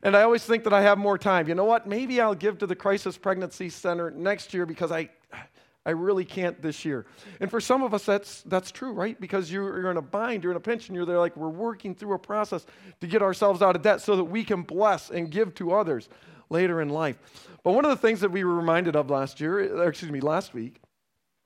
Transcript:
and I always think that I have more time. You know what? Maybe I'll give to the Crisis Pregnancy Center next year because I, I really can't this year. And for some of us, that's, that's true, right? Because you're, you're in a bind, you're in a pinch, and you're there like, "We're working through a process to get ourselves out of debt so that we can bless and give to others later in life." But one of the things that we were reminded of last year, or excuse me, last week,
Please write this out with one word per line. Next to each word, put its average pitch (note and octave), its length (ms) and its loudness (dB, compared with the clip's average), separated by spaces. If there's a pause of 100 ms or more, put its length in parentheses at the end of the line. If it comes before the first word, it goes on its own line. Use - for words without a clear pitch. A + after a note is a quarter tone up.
and G3 120 2
I G3+ 60 10
always A#3 240 4
think A3+ 200 0
that G3+ 100 2
I G3+ 80 6
have G3+ 160 8
more G3+ 180 2
time. F3+ 320 2
You E3+ 60 0
know F#3+ 100 0
what? A3+ 220 2
Maybe A#3+ 340 -2
I'll G#3+ 140 2
give F#3 240 -2
to G#3 80 -4
the F3+ 100 -2
Crisis G3 400 -2
Pregnancy F#3 540 -4
Center F3 400 -4
next F#3 420 -4
year F3+ 140 -2
because E3 260 -4
I, D#3+ 160 -4 (800)
I - 40 -2
really F3+ 340 0
can't F3+ 360 -4
this D3+ 240 -6
year. C3+ 220 -4 (340)
And F#3+ 80 -4
for A3+ 120 -2
some C4 220 2
of A3 120 0
us, G3 100 -2
that's, - 380 -2
that's F#3 280 -2
true, C4 220 -10
right? G3+ 260 -4
Because F#3 320 -4
you're, F#3+ 300 -4
you're F#3 100 -2
in F3 60 0
a D#3 60 -2
bind, G#3+ 400 -4
you're F3+ 100 0
in E3+ 60 -2
a - 20 -6
pinch, - 280 -6
and F#3+ 80 -8
you're F3 100 -2
there F3 120 2
like, F3 180 2
"We're D#3 120 -6
working F#3+ 460 -6
through G#3 200 -6
a F3 40 -4
process G#3 480 -4 (340)
to F3 60 -10
get G3+ 160 2
ourselves F#3+ 400 2
out F#3 140 6
of D#3 60 -4
debt G#3 200 4
so G#3 140 2
that F#3 80 2
we G#3+ 200 -6
can F#3 180 -2
bless F3+ 480 0
and E3+ 200 -6
give G3 240 -2
to F3 180 -4
others E3 360 0 (420)
later E3+ 320 0
in D3 80 -2
life." D3+ 260 -2 (460)
But F3+ 100 4
one C4+ 120 4
of D4+ 60 4
the B3+ 60 4
things A3 240 2
that G3 100 0
we F#3 140 -2
were F3+ 100 2
reminded E3 420 2
of C#3 140 2
last C3+ 300 -4
year, F#3+ 400 -2
or F3 80 4
excuse D3+ 220 -6
me, C#3 100 -6
last D#3 320 -2
week, A#2+ 280 -12 (640)